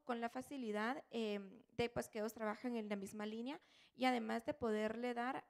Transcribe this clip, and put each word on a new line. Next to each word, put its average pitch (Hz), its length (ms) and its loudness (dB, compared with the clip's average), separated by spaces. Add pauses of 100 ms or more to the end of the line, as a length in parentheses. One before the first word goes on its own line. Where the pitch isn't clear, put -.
con 233 160 -2
la 233 80 0
facilidad, 247 840 -2
em, 208 520 -2 (160)
de, 233 100 4
pues, 233 220 -4
que 226 80 -6
ellos 214 160 0
trabajan 226 420 -2
en 208 140 -2
la 208 60 0
misma 208 280 -4
línea 233 340 -4 (360)
y 247 100 0
además 233 400 4
de 294 80 0
poderle 226 600 2
dar 247 360 -2